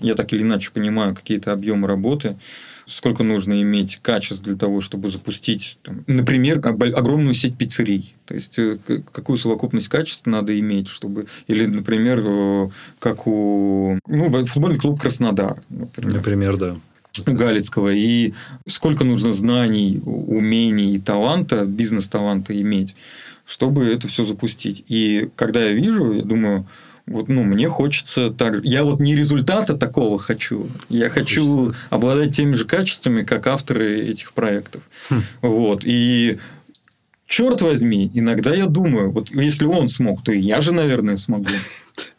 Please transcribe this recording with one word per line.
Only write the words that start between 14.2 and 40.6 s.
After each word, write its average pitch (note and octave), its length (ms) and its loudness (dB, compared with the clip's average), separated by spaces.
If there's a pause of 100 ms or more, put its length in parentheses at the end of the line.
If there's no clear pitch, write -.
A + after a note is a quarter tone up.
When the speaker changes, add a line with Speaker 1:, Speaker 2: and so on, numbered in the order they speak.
Speaker 1:
в-, B2+ 180 2
футбольный D3+ 320 0
клуб D3 200 0
"Краснодар", G2+ 680 -2
например. - 460 -6
Speaker 2:
Например, G2 420 0
да. F2+ 180 -4 (520)
Speaker 1:
У C3+ 60 4
Галицкого. G#2+ 580 2
И G#2+ 420 2 (340)
сколько D3 360 2
нужно A#2 300 2
знаний, G#2+ 720 2
у-, - 320 -2
умений G#2+ 580 2
и G2 40 -2
таланта, A2 640 0
бизнес-таланта G#2 960 -2
иметь, G2 340 0 (500)
чтобы C3+ 400 0
это A#2 220 0
все - 180 0
запустить. G#2 640 -4
И A2 480 0
когда A2+ 280 0
я G#2+ 100 2
вижу, D#3 400 2
я G#2+ 80 0
думаю, G#2 440 0 (420)
вот, A2 200 -6
ну, C3 160 2
мне G#2 240 2
хочется C#3+ 600 0
так A2+ 280 0
же. G2+ 60 -4
Я C3+ 200 2
вот C#3+ 160 2
не C#3+ 160 4
результата D3 600 2
такого A#2 440 0
хочу. - 480 -4 (220)
Я A#2 200 2
хочу C#3+ 360 0 (200)
Speaker 2:
Хочется. A#2 140 -4 (100)
Speaker 1:
обладать C#3 460 2
теми C#3+ 180 2
же A2+ 120 0
качествами, C3 580 0
как A2+ 240 -2
авторы A2 540 0 (100)
этих - 220 -8
проектов. G2+ 480 -4 (280)
Speaker 2:
Хм. B2 120 2 (200)
Speaker 1:
Вот. A2 440 2
И, A#2+ 520 2 (920)
черт B3 340 2
возьми, A#2 520 2
иногда A#2 400 2
я F#3+ 140 2
думаю, C#3+ 440 2
вот G#2+ 200 -4
если D3 340 0
он D#3+ 220 2
смог, G#2+ 360 0
то - 80 0
и G2+ 80 2
я G#2+ 220 2